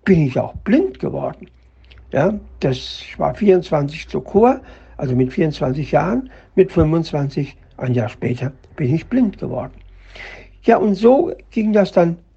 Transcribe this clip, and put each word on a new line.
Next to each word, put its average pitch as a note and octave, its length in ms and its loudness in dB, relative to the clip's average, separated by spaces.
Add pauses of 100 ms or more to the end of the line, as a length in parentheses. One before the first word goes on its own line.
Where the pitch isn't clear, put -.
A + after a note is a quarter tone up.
bin E3 220 4
ich B2+ 120 -4
auch A2+ 200 -4
blind F#4 420 0
geworden. - 480 -8 (640)
Ja, E3+ 220 2 (260)
das, - 420 -4
ich - 160 -18
war D3+ 160 -2
vierundzwanzig D#3+ 760 0
zur - 140 -6
Kur, A#3 380 4 (360)
also C3 180 -4
mit B2+ 160 0
vierundzwanzig D3 600 -2
Jahren, F#3 380 0 (260)
mit F#3+ 160 2
fünfundzwanzig, D#3 840 -2 (220)
ein B2+ 160 -4
Jahr A2+ 160 -2
später, B2 420 -6 (240)
bin B2 180 -2
ich E3 140 -4
blind A#3+ 300 0
geworden. - 360 -8 (880)
Ja, A3+ 140 4
und G#3 180 2
so B3 360 4 (200)
ging G#3+ 200 -2
das G3+ 200 2
dann E3+ 260 2 (200)